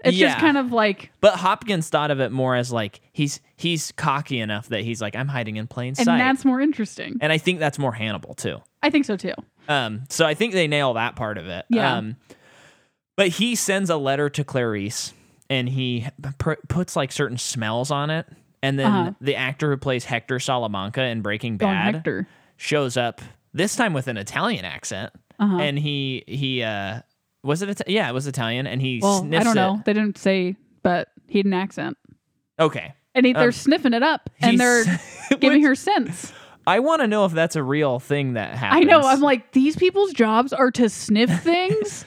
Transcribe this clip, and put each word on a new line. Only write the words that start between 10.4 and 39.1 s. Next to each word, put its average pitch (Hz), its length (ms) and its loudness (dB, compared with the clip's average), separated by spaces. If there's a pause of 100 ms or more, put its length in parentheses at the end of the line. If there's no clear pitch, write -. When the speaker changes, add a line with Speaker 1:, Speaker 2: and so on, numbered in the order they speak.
Speaker 2:
they 180 140 2
nail 143 280 2
that 117 200 -2
part 107 220 -6
of 85 100 -10
it. 90 220 -8
Speaker 1:
Yeah. 202 280 2
Speaker 2:
Um, 110 200 -8 (1000)
but 202 140 4
he 226 260 0
sends 196 340 0
a 165 80 2
letter 139 340 0
to 147 120 -4
Clarice, 113 680 -4 (360)
and 127 200 0
he 127 380 -2 (320)
p-, 156 160 -2 (140)
puts, - 260 -2
like, 143 160 -2
certain 123 260 -2
smells 117 540 -4
on 143 180 -2
it. 160 160 -4 (380)
And 139 160 0
then 208 120 2
Speaker 1:
Uh-huh. 185 200 2 (100)
Speaker 2:
the 135 140 -2
actor 131 360 -2
who 135 60 -2
plays 127 280 -2
Hector 123 340 -4
Salamanca 113 640 -4
in 117 180 -4
Breaking 104 360 -4
Speaker 1:
Don 196 160 0
Speaker 2:
Bad 196 220 0
Speaker 1:
Hector. 165 320 -6 (300)
Speaker 2:
shows 139 400 -2
up, 120 240 -2 (320)
this 180 220 -2
time 220 180 0
with 135 140 -4
an 120 100 -6
Italian 147 480 -4
accent. 95 460 -10 (280)
Speaker 1:
Uh-huh. 202 180 2
Speaker 2:
And 147 200 0
he, 139 500 -4
he, 131 360 -4
uh, 104 380 -6 (420)
was 147 180 -2
it 202 80 -6
Ita-, 202 220 -6
yeah, 196 180 0
it 120 40 -6
was 131 140 -4
Italian. 127 380 -2
And 127 160 -4
he 127 220 -2
Speaker 1:
Well, 196 180 4
Speaker 2:
sniffs 160 200 0
Speaker 1:
I - 20 2
don't 226 140 4
Speaker 2:
it. - 20 4
Speaker 1:
know. 190 260 0
They 208 80 2
didn't 214 240 -2
say, 190 380 0 (280)
but 175 260 0 (180)
he 208 120 0
had 196 60 2
an 196 80 2
accent. 185 440 -4 (600)
Speaker 2:
Okay. 156 340 0 (200)
Speaker 1:
And 254 120 4
he, 254 80 6
they're 240 120 4
Speaker 2:
Um, 240 60 4
Speaker 1:
sniffing 277 420 2
it 233 100 2
up, 302 260 0 (120)
and 240 100 6
Speaker 2:
he's 240 80 6
Speaker 1:
they're 240 260 6
Speaker 2:
<laughs> - 540 -2
Speaker 1:
giving 294 220 6
Speaker 2:
which 294 60 6
Speaker 1:
her 262 80 4
scents. 269 560 -2 (360)
Speaker 2:
I 185 120 4
wanna 294 280 2
know 208 180 2
if 180 60 0
that's 165 240 0
a 156 80 -2
real 135 360 0
thing 139 340 -2
that 107 280 -4
Speaker 1:
I 269 200 4
know, 320 200 8
Speaker 2:
happens. 277 120 2